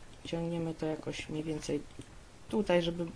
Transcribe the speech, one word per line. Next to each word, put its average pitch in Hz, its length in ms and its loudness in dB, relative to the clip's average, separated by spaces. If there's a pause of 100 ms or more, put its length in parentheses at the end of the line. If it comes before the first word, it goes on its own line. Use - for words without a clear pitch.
(240)
ciągniemy 165 500 0
to 160 120 0
jakoś - 420 -2
mniej 156 160 -2
więcej 151 360 0 (680)
tutaj, 180 340 6
żeby 170 340 0